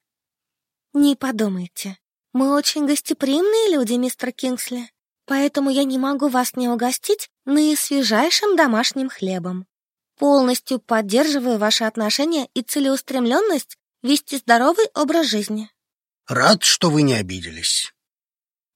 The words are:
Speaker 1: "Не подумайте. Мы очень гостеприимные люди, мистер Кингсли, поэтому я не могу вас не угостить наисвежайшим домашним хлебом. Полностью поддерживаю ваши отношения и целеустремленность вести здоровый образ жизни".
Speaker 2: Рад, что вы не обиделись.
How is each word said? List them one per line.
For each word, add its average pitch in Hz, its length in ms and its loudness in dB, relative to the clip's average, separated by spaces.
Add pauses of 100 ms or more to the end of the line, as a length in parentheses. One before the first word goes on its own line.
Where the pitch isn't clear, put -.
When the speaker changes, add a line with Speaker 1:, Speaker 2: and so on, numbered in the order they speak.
(920)
Speaker 1:
"Не 285 220 4
подумайте. 202 840 -4 (380)
Мы 269 180 2
очень 294 320 0
гостеприимные 330 880 0
люди, 247 220 0
мистер 247 360 -4
Кингсли, 247 600 -6 (340)
поэтому 277 460 0
я 269 140 0
не 262 120 -2
могу 269 320 0
вас 247 260 0
не 247 140 -2
угостить 247 600 -2 (160)
наисвежайшим 294 1080 2
домашним 262 520 0
хлебом. 185 580 -6 (520)
Полностью 262 600 2
поддерживаю 240 760 0
ваши 214 280 0
отношения 240 680 -2
и 262 80 -2
целеустремленность 269 1160 -2 (240)
вести 285 340 -2
здоровый 262 480 2 (100)
образ 302 340 0
жизни". 214 420 -4 (560)
Speaker 2:
Рад, 135 360 2
что - 280 -2
вы 151 100 2
не 139 140 4
обиделись. 87 800 -6 (800)